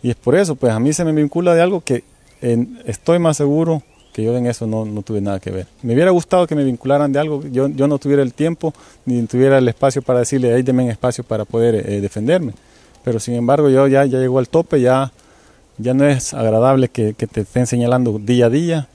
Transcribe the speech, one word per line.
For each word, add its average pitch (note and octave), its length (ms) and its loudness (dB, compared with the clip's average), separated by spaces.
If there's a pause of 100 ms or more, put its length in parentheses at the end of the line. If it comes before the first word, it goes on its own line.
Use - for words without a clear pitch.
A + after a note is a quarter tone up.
Y B2 100 -2
es A2+ 40 -2
por B2+ 200 0
eso, F3 200 0
pues B2 160 0
a A2 80 -2
mí C#3 140 0
se E3 100 -4
me D#3+ 80 -2
vincula D#3 420 0
de E3 80 4
algo F3+ 200 0
que - 240 -4 (360)
en, A#2+ 440 -2
estoy E3 340 -2
más D#3+ 160 2
seguro D3+ 480 0 (300)
que A2 100 -6
yo A#2 140 0
en B2 80 -2
eso A#2 220 -4
no, A2 180 -4
no G#2+ 160 -8
tuve G#2 200 -4
nada G2 180 -4
que - 100 -10
ver. F#2 160 -8 (160)
Me A#2 140 -2
hubiera F3 160 4
gustado F3+ 340 2
que D#3+ 80 -6
me D3 100 0
vincularan C#3 480 0
de C3+ 60 0
algo, D3+ 300 -2
yo, C3+ 220 -2
yo C#3 180 0
no D3 100 0
tuviera C#3 240 0
el B2+ 140 -2
tiempo D#3+ 360 -2 (360)
ni B2 160 0
tuviera C3+ 340 2
el B2+ 100 4
espacio C3+ 360 0
para B2 160 2
decirle, B2 340 0
"Ahí B2+ 80 2
denme B2+ 260 0
espacio A#2+ 360 -4
para G#2+ 220 -4
poder, A#2 280 0
eh, G2+ 260 -2
defenderme". A2+ 540 -2 (500)
Pero A2+ 160 -2
sin A#2+ 140 -6
embargo, C3+ 360 2
yo C3+ 180 4
ya, C3+ 180 4
ya C3 140 0
llegó B2+ 180 0
al B2+ 120 -2
tope, E3 300 0
ya, B2+ 320 2 (680)
ya B2 160 -2
no C#3 100 4
es C#3+ 300 0
agradable A#2+ 540 2
que, G#2+ 260 -2
que - 100 -4
te - 160 -6
estén B2 240 -2
señalando A#2+ 540 0
día A#2+ 260 2
a A#2 60 4
día D#3+ 440 -2